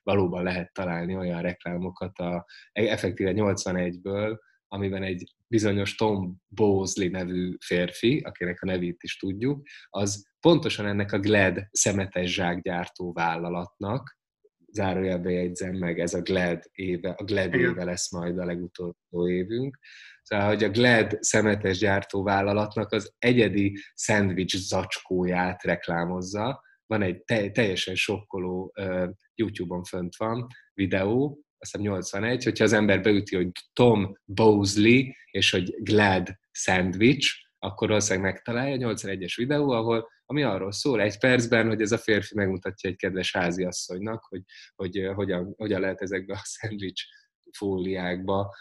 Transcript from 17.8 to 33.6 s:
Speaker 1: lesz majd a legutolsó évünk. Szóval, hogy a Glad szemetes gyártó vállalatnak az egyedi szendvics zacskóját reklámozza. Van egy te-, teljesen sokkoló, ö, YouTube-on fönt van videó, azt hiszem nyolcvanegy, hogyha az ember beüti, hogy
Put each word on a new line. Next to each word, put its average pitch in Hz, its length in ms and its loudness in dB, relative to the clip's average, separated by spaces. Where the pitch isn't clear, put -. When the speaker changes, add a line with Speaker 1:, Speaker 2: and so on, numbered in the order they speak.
Speaker 1:
lesz 87 280 -6
majd 87 260 -4
a 90 60 -4
legutolsó 87 840 -6
évünk. 113 500 -4
Szóval, 101 240 0
hogy 107 180 2
a 101 60 2
Glad 110 500 4
szemetes 104 580 2
gyártó 98 440 0
vállalatnak 101 680 0
az 107 260 -4
egyedi 101 600 4
szendvics 95 640 0
zacskóját 90 1080 -2
reklámozza. 90 1000 -4
Van 107 160 0
egy 92 200 -2
te-, 104 280 0
teljesen 95 440 -2
sokkoló, 92 800 -4
ö, 92 320 -2
YouTube-on 90 500 -4
fönt 90 320 -6
van 117 300 -4
videó, 101 680 0
azt - 140 -16
hiszem 101 140 -4
nyolcvanegy, 104 580 -2
hogyha 113 200 2
az 104 80 6
ember 104 280 6
beüti, 101 360 2
hogy 90 140 0